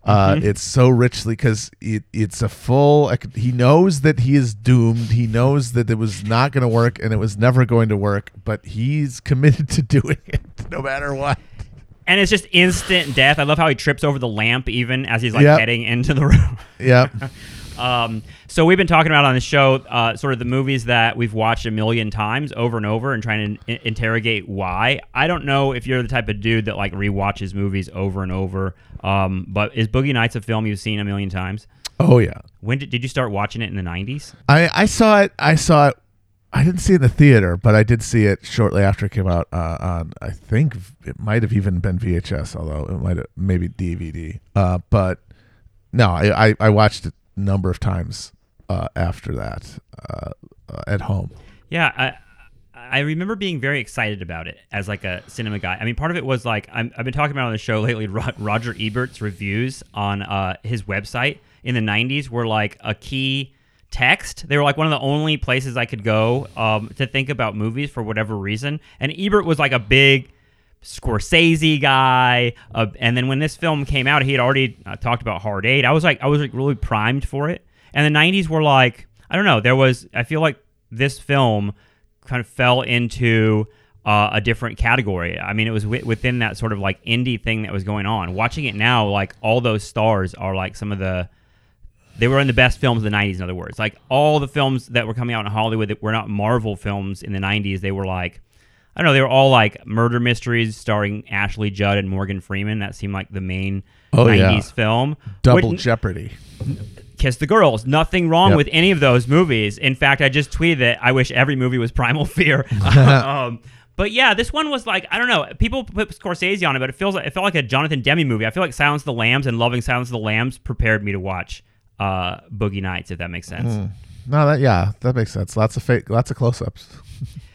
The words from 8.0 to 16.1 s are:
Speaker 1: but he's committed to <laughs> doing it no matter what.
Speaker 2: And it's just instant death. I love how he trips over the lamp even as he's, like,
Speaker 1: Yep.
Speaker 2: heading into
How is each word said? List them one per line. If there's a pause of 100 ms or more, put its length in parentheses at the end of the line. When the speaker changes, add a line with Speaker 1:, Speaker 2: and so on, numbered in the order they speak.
Speaker 1:
but
he's
committed
to
<laughs>
doing (100)
it (280)
no
matter
what. (680)
Speaker 2:
And
it's
just
instant
death.
I
love
how
he
trips
over
the
lamp
even
as
he's,
like,
Speaker 1:
Yep.
Speaker 2:
heading
into